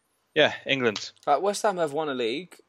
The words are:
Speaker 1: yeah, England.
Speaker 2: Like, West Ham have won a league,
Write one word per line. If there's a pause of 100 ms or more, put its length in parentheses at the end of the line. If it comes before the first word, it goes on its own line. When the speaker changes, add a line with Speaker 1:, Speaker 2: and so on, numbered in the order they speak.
(360)
Speaker 1:
yeah, (120)
England. (140)
Speaker 2:
Like,
West
Ham
have
won
a
league,